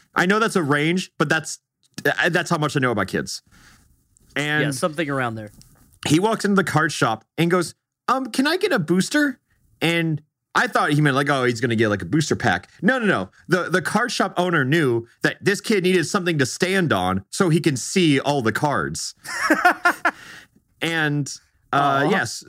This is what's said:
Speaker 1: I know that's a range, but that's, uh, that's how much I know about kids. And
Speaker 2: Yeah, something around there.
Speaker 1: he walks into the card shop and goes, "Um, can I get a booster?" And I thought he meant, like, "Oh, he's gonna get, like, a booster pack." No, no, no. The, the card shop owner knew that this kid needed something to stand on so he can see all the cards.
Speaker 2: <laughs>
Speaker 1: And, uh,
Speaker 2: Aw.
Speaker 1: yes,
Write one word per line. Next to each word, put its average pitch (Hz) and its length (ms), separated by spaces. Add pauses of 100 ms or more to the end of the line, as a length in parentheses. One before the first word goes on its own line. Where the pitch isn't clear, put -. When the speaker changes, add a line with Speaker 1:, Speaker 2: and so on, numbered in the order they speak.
(140)
Speaker 1:
I 175 140
know 208 100
that's 220 180
a 185 60
range, 151 560
but 156 100
that's, 160 300 (480)
uh, 147 240
that's 170 220
how 165 80
much 151 180
I - 20
know 127 120
about 101 160
kids. - 340 (920)
And 151 300
Speaker 2:
Yeah, 147 60
something 151 380
around 131 240
there. 107 160 (580)
Speaker 1:
he 156 120
walks 214 260
into 202 100
the 190 80
card 151 280
shop 113 340 (140)
and 165 100
goes, 180 240 (340)
"Um, 262 200
can 262 180
I 330 120
get 370 140
a 262 60
booster?" 190 640 (420)
And 165 400 (320)
I 240 140
thought 185 240
he 147 100
meant, 139 140
like, 143 160
"Oh, 135 120
he's 120 160
gonna 120 160
get, 110 140
like, 101 140
a - 20
booster 135 300
pack." - 340 (140)
No, 254 160
no, 220 80
no. 107 220 (180)
The, 175 240
the 180 100
card 233 300
shop 196 260
owner 175 260
knew 127 440 (160)
that - 200
this 196 160
kid 202 240
needed 180 220
something 175 320
to 131 80
stand 180 480
on 92 380
so 190 180
he 156 100
can 151 180
see 151 420
all 139 240
the 110 80
cards. 104 640 (340)
Speaker 2:
<laughs> 302 60 (1300)
Speaker 1:
And, 151 500 (420)
uh, 139 320
Speaker 2:
Aw. 147 40
Speaker 1:
yes, 127 400